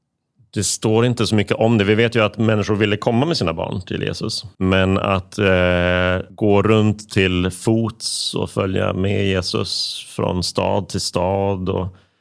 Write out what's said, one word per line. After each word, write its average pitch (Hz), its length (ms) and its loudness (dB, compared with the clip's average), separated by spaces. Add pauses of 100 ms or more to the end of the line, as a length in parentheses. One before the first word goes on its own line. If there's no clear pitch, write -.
(500)
det 104 140 -2
står 113 420 2
inte 117 200 0
så - 80 0
mycket 104 220 2
om 113 220 4
det. 98 60 6
Vi 104 100 4
vet 110 220 2
ju 113 80 4
att 104 140 -2
människor 107 360 2
ville 104 220 2
komma 123 300 0
med 170 100 -2
sina 82 160 -2
barn 85 280 -6
till - 220 -6
Jesus. - 420 -6 (140)
Men 95 400 2
att, 95 400 -2
eh, 90 920 2
gå 101 320 2
runt 107 480 2
till 90 400 2
fots - 840 -4
och 95 160 -4
följa 98 420 -2
med 98 340 -2
Jesus - 840 -4
från 92 340 -4
stad 95 460 -2
till 92 120 -6
stad, 95 680 -2
och 95 200 -4 (320)